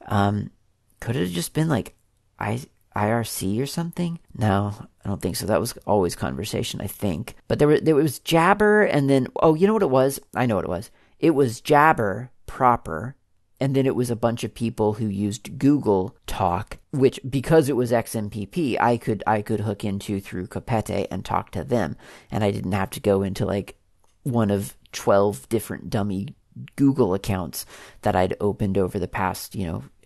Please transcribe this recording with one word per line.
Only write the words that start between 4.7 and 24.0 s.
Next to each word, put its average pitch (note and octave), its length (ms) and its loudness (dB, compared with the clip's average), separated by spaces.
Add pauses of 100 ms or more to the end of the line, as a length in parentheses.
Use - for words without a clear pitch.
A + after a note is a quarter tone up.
I G2+ 40 -6
don't G2+ 140 -6
think F#2 140 -4
so. - 100 -6
That F#2 140 2
was A#2+ 120 -4 (140)
always F#2+ 300 2
conversation, - 640 -6
I - 80 -8
think. - 480 -6 (100)
But A2+ 140 -2
there D3 80 6
was, D3+ 140 4
there D#3 120 4
was C#3+ 240 2
Jabber, G3+ 640 4
and C#3 260 2
then, C3+ 280 4
oh, D#3 180 4
you F3+ 140 4
know A3 40 2
what A3 100 2
it D#3 80 2
was? C3+ 280 2 (160)
I B2 120 0
know A2 100 2
what F2 80 0
it - 60 -6
was. F2+ 200 -6 (300)
It D#3+ 100 4
was C3 300 2
Jabber B2+ 720 4 (140)
proper, A#2 680 0 (460)
and C3+ 160 0
then C3+ 100 2
it A#2 80 2
was A#2+ 160 0
a A#2 60 -2
bunch A#2 260 -2
of A2 120 -8
people A2 400 -2
who A2 120 -4
used G2+ 520 -4
Google A2 580 2 (100)
Talk, - 520 -2 (120)
which, C3+ 380 2
because C#3+ 400 4
it C#3 80 -2
was A#2+ 160 0
X A#2 240 0
M G#2 140 -6
P G2+ 160 -8
P, C3+ 340 -2
I A#2 160 4
could, G#2+ 320 -4
I G#2+ 140 0
could A2 180 -4
hook G#2 240 -6
into G2 340 -4
through F2+ 300 -8
Kopete G2 600 -4
and - 160 -8
talk - 280 -4
to D#2+ 100 -6
them, A2 340 -2 (360)
and G#2+ 100 -2
I G2+ 80 2
didn't G2 220 -4
have F#2+ 180 -2
to - 100 -12
go G2 220 2
into, G2 220 -4
like, F#2+ 320 -4 (480)